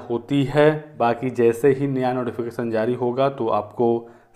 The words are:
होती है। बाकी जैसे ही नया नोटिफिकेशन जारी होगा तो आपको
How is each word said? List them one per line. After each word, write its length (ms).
होती 340
है। 540
बाकी 340
जैसे 380
ही 180
नया 240
नोटिफिकेशन 580
जारी 240
होगा 360
तो 200
आपको 580